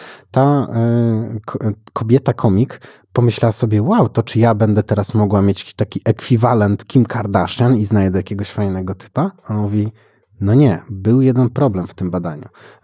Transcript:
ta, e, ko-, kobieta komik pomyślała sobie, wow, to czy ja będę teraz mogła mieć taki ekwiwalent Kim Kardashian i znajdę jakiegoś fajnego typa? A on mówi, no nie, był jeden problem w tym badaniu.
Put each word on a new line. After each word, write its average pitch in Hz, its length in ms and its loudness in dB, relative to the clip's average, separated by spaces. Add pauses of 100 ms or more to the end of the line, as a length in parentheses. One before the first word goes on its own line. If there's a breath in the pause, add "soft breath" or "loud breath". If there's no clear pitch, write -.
(320 loud breath)
ta, 139 420 2
e, 117 720 0
ko-, - 140 -8 (340)
kobieta 120 400 0
komik 107 480 0 (320 soft breath)
pomyślała 120 380 2
sobie, 107 300 0
wow, 165 280 2
to - 140 -2
czy - 160 -2
ja 113 160 4
będę 107 280 2
teraz 101 300 -2
mogła 104 280 2
mieć 98 320 0
taki - 320 -4
ekwiwalent 113 800 0
Kim 123 200 2
Kardashian 107 720 0
i 104 80 0
znajdę 95 340 2
jakiegoś 98 320 -6
fajnego 95 440 -4
typa? 151 360 -6 (160)
A 107 80 -6
on 107 60 -2
mówi, 104 300 -2 (500)
no 98 120 2
nie, 127 360 4
był 110 320 0
jeden 127 280 2
problem 107 380 -2
w - 60 -20
tym 90 180 -6
badaniu. 85 320 -6 (400 soft breath)